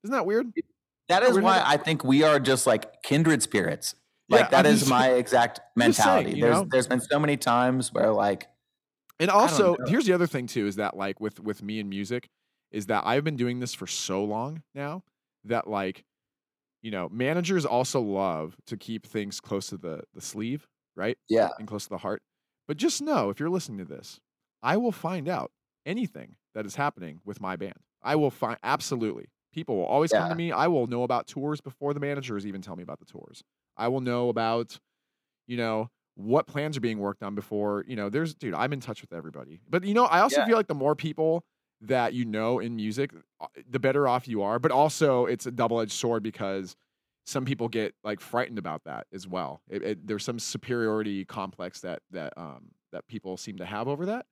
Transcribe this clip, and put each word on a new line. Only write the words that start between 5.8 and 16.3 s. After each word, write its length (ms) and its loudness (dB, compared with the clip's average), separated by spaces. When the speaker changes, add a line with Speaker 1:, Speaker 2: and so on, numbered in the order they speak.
Speaker 1:
I'm 60 6
just 160 6
saying, 260 6
Speaker 2:
mentality. 80 -2
Speaker 1:
you 60 2
Speaker 2:
There's, 200 6
Speaker 1:
know? 80 -6
Speaker 2:
there's 160 4
been 140 0
so 180 0
many 200 2
times 540 2
where, 200 4
like, 360 0
Speaker 1:
And 100 2
Speaker 2:
I 80 6
don't 120 4
Speaker 1:
also, 160 6
Speaker 2:
know. 60 -
Speaker 1:
here's 220 2
the 60 6
other 140 4
thing, 200 -4
too, 200 -2
is 100 -4
that, 200 -2
like, 240 -6
with, 200 -6
with 220 -6
me 180 -6
and 100 -8
music, 380 -6
is 160 -6
that 180 0
I've 200 2
been 120 -2
doing 240 -2
this 140 -8
for 120 -12
so 380 -4
long 380 -6
now 280 -10
that, 240 -2
like, 360 -4